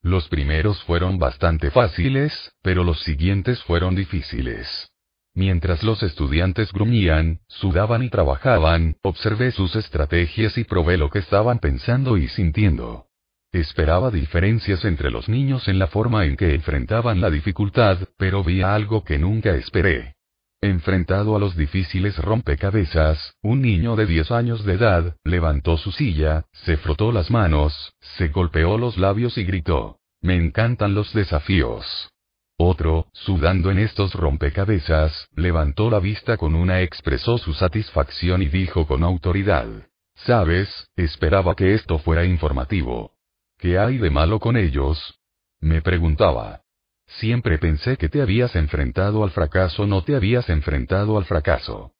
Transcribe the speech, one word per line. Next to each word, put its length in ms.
Los 260
primeros 560
fueron 340
bastante 520
fáciles, 920
pero 220
los 180
siguientes 640
fueron 300
difíciles. 960
Mientras 480
los 200
estudiantes 720
gruñían, 760
sudaban 540
y 60
trabajaban, 920
observé 500
sus 240
estrategias 800
y 80
probé 320
lo 140
que 80
estaban 400
pensando 580
y 120
sintiendo. 800
Esperaba 580
diferencias 760
entre 240
los 180
niños 400
en 100
la 80
forma 380
en 140
que 160
enfrentaban 680
la 80
dificultad, 680
pero 260
vi 200
algo 420
que 140
nunca 360
esperé. 600
Enfrentado 720
a 20
los 180
difíciles 640
rompecabezas, 1200
un 200
niño 340
de 80
diez 260
años 360
de 80
edad, 500
levantó 540
su 120
silla, 640
se 240
frotó 360
las 180
manos, 640
se 100
golpeó 480
los 220
labios 400
y 60
gritó, 560
"Me 160
encantan 580
los 200
desafíos". 960
Otro, 560
sudando 560
en 80
estos 340
rompecabezas, 1200
levantó 540
la 100
vista 380
con 180
una 280
expresó 560
su 160
satisfacción 880
y 80
dijo 360
con 160
autoridad, 640
"¿Sabes? 800
Esperaba 600
que 180
esto 260
fuera 280
informativo". 880
"¿Qué 220
hay 180
de 140
malo 300
con 180
ellos?", 600
me 220
preguntaba. 800
"Siempre 460
pensé 380
que 120
te 140
habías 320
enfrentado 720
al 80
fracaso, 520
no 200
te 100
habías 340
enfrentado 720
al 60
fracaso. 760